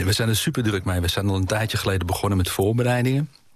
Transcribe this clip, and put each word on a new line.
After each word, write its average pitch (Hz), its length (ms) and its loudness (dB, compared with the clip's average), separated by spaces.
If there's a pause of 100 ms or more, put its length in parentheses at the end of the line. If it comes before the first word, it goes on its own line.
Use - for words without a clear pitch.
we 95 80 2
zijn 113 180 2
er 110 60 2
super 135 280 -2
druk 101 220 0
mee. 90 140 0
We 87 80 0
zijn 98 220 0
al 95 60 0
een 95 100 0
tijdje 107 320 -2
geleden 95 300 0
begonnen 101 300 0
met 104 120 0
voorbereidingen. 123 800 0 (260)